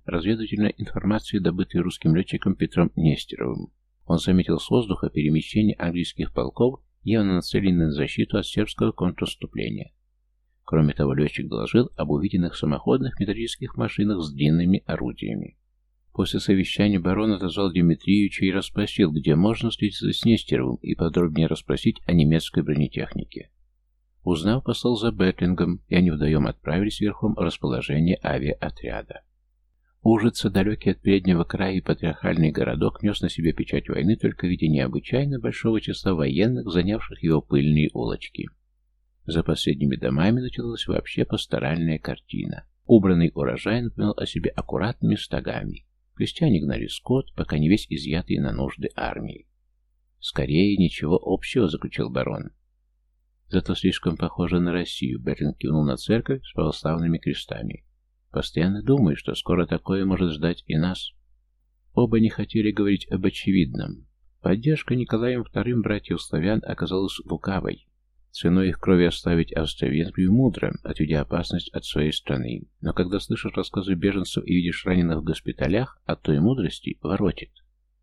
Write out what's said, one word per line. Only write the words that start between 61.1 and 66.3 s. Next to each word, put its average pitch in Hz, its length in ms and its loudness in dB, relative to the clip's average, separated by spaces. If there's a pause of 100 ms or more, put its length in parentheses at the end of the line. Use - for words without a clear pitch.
Оба 113 280 2
не 110 80 4
хотели 107 420 0
говорить 101 400 0
об 95 140 -2
очевидном. 90 840 0 (340)
Поддержка 123 540 0
Николаем 123 480 -2
вторым 117 380 -2
братьев 101 400 -2
славян 87 440 0